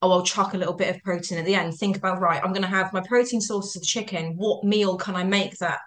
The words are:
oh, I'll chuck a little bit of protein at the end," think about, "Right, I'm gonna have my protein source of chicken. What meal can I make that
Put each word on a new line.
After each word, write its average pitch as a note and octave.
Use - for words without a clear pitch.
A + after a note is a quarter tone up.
oh, F#3
I'll F3+
chuck F#3+
a F#3
little F3
bit F3+
of F3+
protein F3
at E3
the G3
end," E3
think G3
about, F#3
"Right, E3+
I'm F#3
gonna G3
have F#3
my F#3
protein A#3+
source G3+
of F3
chicken. E3
What G3+
meal G3+
can F#3
I F3+
make G3
that E3